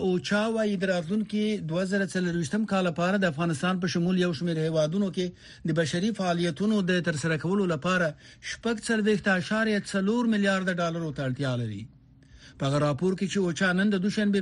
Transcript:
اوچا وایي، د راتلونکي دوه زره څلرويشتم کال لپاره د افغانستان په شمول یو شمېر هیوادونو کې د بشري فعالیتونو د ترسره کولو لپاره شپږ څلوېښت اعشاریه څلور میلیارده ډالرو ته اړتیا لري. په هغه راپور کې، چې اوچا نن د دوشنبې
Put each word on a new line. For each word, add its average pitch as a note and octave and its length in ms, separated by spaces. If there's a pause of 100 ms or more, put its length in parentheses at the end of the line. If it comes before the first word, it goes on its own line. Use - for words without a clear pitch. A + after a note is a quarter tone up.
اوچا F#3 320 (160)
وایي، G#3+ 240
د F#3+ 120
راتلونکي G3+ 520 (260)
دوه F3 220
زره G3 220
څلرويشتم F3+ 580
کال F#3+ 160
لپاره F3 320
د F#3+ 140
افغانستان E3+ 500
په F#3 100
شمول F3+ 280
یو F3+ 180
شمېر E3+ 240
هیوادونو D#3+ 440 (100)
کې F3+ 100 (400)
د D#3+ 100
بشري F3 400
فعالیتونو F3+ 640 (100)
د F3+ 160
ترسره D#3+ 380
کولو F#3+ 300
لپاره F3 340 (420)
شپږ - 260 (120)
څلوېښت G#3+ 480
اعشاریه G#3+ 440 (120)
څلور A3+ 420
میلیارده F#3+ 480
ډالرو E3 380
ته - 80
اړتیا C3 340
لري. G#2 180 (760)
په - 100
هغه C#3+ 200
راپور F3 320
کې، G3+ 120
چې - 60
اوچا F#3 320 (100)
نن G3+ 140
د F3+ 120
دوشنبې G3+ 360